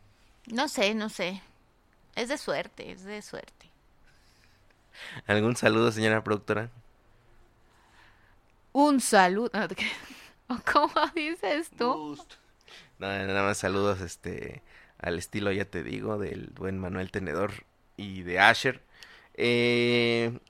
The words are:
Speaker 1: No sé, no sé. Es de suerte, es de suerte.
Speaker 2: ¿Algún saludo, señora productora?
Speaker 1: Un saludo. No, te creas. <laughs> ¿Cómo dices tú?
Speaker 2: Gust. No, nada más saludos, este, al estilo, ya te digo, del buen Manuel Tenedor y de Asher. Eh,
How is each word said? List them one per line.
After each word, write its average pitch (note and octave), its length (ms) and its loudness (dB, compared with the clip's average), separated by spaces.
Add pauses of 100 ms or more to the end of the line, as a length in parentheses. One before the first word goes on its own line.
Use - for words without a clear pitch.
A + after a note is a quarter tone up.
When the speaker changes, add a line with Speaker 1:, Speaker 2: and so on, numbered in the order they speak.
(460)
Speaker 1:
No B3+ 220 -2
sé, G#3+ 260 0
no G#3+ 160 -4
sé. F#3 320 -6 (720)
Es A3+ 140 -4
de C#4+ 100 -4
suerte, - 540 -6
es F#3 120 -18
de G#3 180 -12
suerte. - 480 -16 (1600)
Speaker 2:
¿Algún G#2+ 300 4
saludo, A2+ 360 4
señora A2 300 2
productora? G#2+ 480 -2 (2000)
Speaker 1:
Un C#4 280 6
saludo. G3+ 520 4
No, A3 160 -2
te G3 80 -10
creas. - 160 -4 (560)
<laughs> A#3 240 -2
¿Cómo D4 200 4 (220)
dices D#4+ 600 -4
tú? A#3+ 160 0
Speaker 2:
Gust. D4+ 420 -10 (640)
No, G2 100 -6
nada G2 340 0
más G2 160 2
saludos, G2 420 0
este, - 600 -10 (360)
al E2+ 200 -4
estilo, G2+ 340 -4
ya G2 120 -2
te F2+ 180 -8
digo, G#2 360 -6
del - 360 -8
buen F#2+ 240 -6
Manuel F#2+ 320 -6
Tenedor F#2+ 420 -4 (440)
y G2 260 -10
de F2+ 160 -2
Asher. A2+ 420 6 (540)
Eh, A#2+ 1040 2 (120)